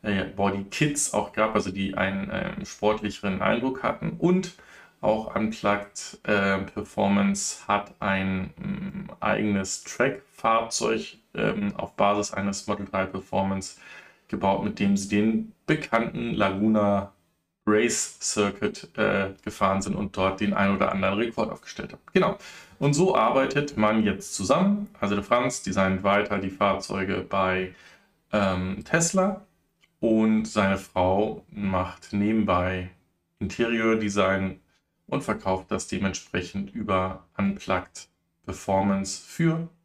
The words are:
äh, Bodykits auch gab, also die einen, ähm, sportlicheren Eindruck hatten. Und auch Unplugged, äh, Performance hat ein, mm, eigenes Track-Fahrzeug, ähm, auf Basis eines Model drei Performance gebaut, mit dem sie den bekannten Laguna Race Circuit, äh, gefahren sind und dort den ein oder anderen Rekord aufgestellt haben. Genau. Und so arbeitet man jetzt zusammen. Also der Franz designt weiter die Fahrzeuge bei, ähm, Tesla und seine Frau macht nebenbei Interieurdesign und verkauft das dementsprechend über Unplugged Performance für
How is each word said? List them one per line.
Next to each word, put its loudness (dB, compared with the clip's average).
äh, -2
Bodykits -2
auch -2
gab, 0
also 0
die -4
einen, -2
ähm, -6
sportlicheren -2
Eindruck 0
hatten. -2
Und 2
auch 0
Unplugged, -2
äh, 2
Performance 0
hat 0
ein, -2
mm, -8
eigenes 0
Track-Fahrzeug, -2
ähm, -2
auf -8
Basis 2
eines -4
Model -4
drei -2
Performance -4
gebaut, 0
mit -4
dem 4
sie -2
den 2
bekannten -2
Laguna 2
Race 2
Circuit, -2
äh, 0
gefahren 0
sind -2
und -6
dort 0
den 0
ein 4
oder 4
anderen 2
Rekord 0
aufgestellt -12
haben. -20
Genau. 4
Und 2
so 4
arbeitet 2
man 4
jetzt -2
zusammen. 2
Also 0
der -2
Franz 0
designt 0
weiter 2
die -4
Fahrzeuge -2
bei, -2
ähm, 0
Tesla 0
und 2
seine 2
Frau 0
macht -4
nebenbei 0
Interieurdesign 0
und -4
verkauft -2
das -4
dementsprechend -4
über -2
Unplugged -4
Performance -2
für 0